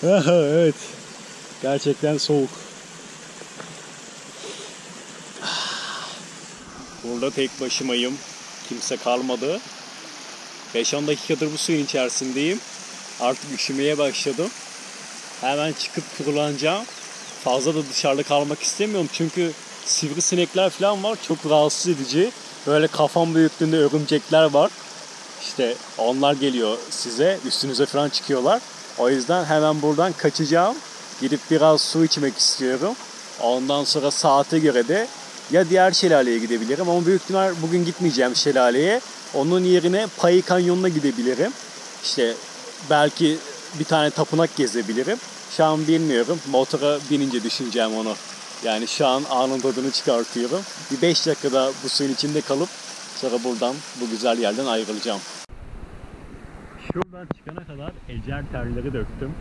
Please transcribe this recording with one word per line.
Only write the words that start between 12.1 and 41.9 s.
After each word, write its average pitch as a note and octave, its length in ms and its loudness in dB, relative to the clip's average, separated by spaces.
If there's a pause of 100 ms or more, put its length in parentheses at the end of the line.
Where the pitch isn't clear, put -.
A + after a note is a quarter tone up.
Artık C3 340 -2
üşümeye C#3+ 440 -2
başladım. C#3+ 520 -2 (920)
Hemen D3 320 0
çıkıp - 320 -6 (140)
kurulanacağım. D3 680 0 (600)
Fazla C3+ 300 2
da D3+ 180 -2
dışarıda C#3+ 300 2
kalmak D3 400 0
istemiyorum. G3+ 500 0
Çünkü E3 400 0 (320)
sivrisinekler F3 840 2
falan G3 340 0
var. A3 140 -2 (100)
Çok D#3+ 180 -2
rahatsız D3+ 420 4
edici. D3+ 420 2 (360)
Böyle D3+ 200 4
kafam E3 480 2
büyüklüğünde D#3+ 420 4
örümcekler D3+ 760 4
var. D3 200 6 (720)
İşte B2 320 -2 (240)
onlar C3+ 360 4
geliyor B2 440 0 (120)
size. D3 560 0
Üstünüze C#3 400 0
falan C#3+ 220 0
çıkıyorlar. C#3 540 0 (360)
O A#2+ 120 4
yüzden D3 340 2
hemen D3+ 380 2
buradan D#3 300 2
kaçacağım. E3 640 2 (440)
Gidip C3+ 200 0 (100)
biraz D#3 300 8
su D#3+ 240 2
içmek C#3+ 340 0
istiyorum. C3 560 0 (460)
Ondan C3 440 2
sonra C#3+ 260 2
saate C#3+ 480 4
göre B2+ 300 4
de G#3 200 2 (420)
ya E3 200 6
diğer F#3 220 8
şelaleye C3+ 460 6
gidebilirim A#2 500 0
ama E3+ 180 4
büyük F#3 160 4
ihtimal F#3+ 400 2
bugün E3+ 220 2
gitmeyeceğim C3 520 2
şelaleye. C#3 640 4 (340)
Onun E3+ 300 2
yerine F3+ 420 4 (100)
Payı F3+ 260 6
Kanyonu'na F3+ 460 2
gidebilirim. C#3 640 0 (520)